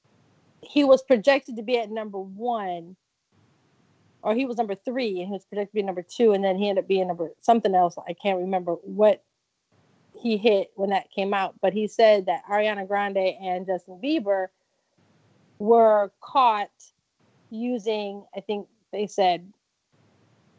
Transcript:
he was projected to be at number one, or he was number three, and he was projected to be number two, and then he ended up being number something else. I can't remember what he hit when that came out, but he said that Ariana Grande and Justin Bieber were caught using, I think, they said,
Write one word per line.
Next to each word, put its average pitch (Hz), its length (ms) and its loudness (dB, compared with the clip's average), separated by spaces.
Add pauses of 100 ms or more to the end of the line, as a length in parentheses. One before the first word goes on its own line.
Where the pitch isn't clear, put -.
(600)
he - 220 0
was 262 180 6
projected 269 540 2
to 226 80 -10
be 240 160 0
at 214 100 -6
number 208 300 -8
one, 190 760 -8 (1300)
or 214 120 0
he 269 100 -2
was 240 120 -6
number 214 180 -4
three, 233 440 -6
and 180 80 -8
he 202 40 -10
was 196 140 -10
projected 202 260 -8
to - 40 -16
be 208 80 -2
number 185 180 -6
two, 220 320 2
and 196 100 2
then 190 140 0
he 202 120 0
ended 196 140 0
up - 40 -10
being 190 200 0
number 170 240 -6 (100)
something 226 340 2
else. 175 220 2 (100)
I 180 60 -8
can't 190 260 -2
remember 180 340 -2
what 196 500 0 (960)
he 226 180 -2
hit 202 380 2
when 196 140 -2
that 190 220 -2
came 196 220 -4
out, 190 280 -4
but 190 120 2
he 208 140 -2
said 214 380 4
that 180 260 -4
Ariana 208 360 -2
Grande 202 300 -2
and 185 500 -2
Justin 180 360 -6
Bieber 202 440 -2 (1120)
were 214 520 4 (100)
caught 220 480 0 (800)
using, 214 760 -6 (100)
I 196 60 -10
think, 202 260 -6 (240)
they 202 160 -4
said, 180 440 0 (1080)